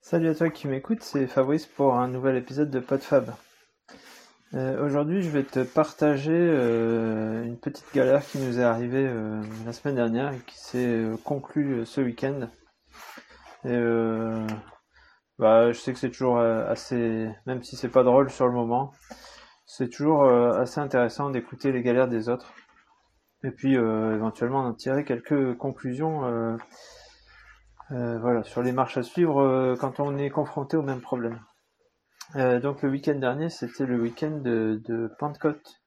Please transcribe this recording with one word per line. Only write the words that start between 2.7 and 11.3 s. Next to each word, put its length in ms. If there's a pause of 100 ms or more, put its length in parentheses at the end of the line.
Podfab. 520 (1200)
Euh, 320
aujourd'hui, 360
je 80
vais 140
te 200
partager, 720
euh, 1080
une 120
petite 360
galère 280
qui 180
nous 200
est 40
arrivée, 440
euh, 340 (240)
la 60
semaine 240
dernière 380
et 60
qui 180
s'est, 280
euh, 380
conclue, 520